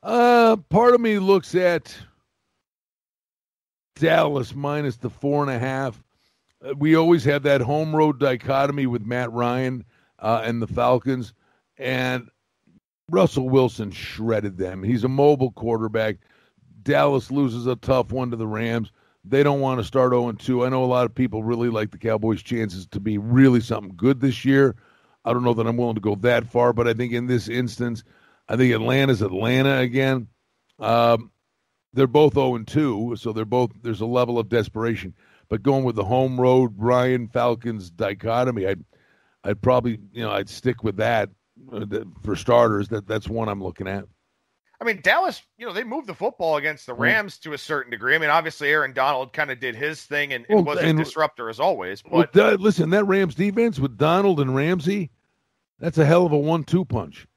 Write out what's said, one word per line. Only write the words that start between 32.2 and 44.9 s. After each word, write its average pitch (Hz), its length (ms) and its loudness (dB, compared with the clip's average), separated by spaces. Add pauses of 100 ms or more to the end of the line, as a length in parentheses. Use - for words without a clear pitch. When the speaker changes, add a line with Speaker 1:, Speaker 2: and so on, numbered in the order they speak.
Speaker 1:
oh 131 200 2
and 110 120 -8
two, 120 480 -2
so 113 160 -8
they're 110 140 -4
both, 120 260 0 (100)
there's 110 200 -6
a 110 40 -4
level 120 320 0
of 104 120 -4
desperation. 110 640 -4 (340)
But 107 160 -6
going 135 220 2
with 117 100 -2
the 104 80 -2
home 127 380 0
road 127 360 4
Ryan 123 520 0
Falcons 120 600 -4
dichotomy, 107 760 -4
I'd, 98 160 -4 (600)
I'd 101 160 -4
probably, 120 380 2 (120)
you 117 120 -10
know, 107 80 -4
I'd 101 180 -4
stick - 340 -4
with 101 140 -4
that, 107 320 0 (420)
uh, 110 140 -10
th-, 104 180 -6 (180)
for 104 140 -4
starters. 113 540 2
That, 107 180 -8
that's 107 220 -6
one 113 180 -4
I'm 101 160 -6
looking 95 240 -10
at. 98 160 -6 (800)
Speaker 2:
I 226 40 -8
mean, 214 160 -2